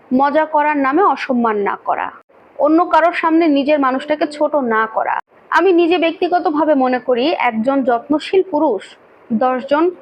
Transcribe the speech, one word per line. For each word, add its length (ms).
মজা 300
করার 320
নামে 260
অসম্মান 540
না 280
করা, 260
অন্য 260
কারোর 280
সামনে 360
নিজের 320
মানুষটাকে 460
ছোট 300
না 300
করা। 320
আমি 220
নিজে 260
ব্যক্তিগতভাবে 760
মনে 240
করি, 400
একজন 460
যত্নশীল 680
পুরুষ 320
দশজন 580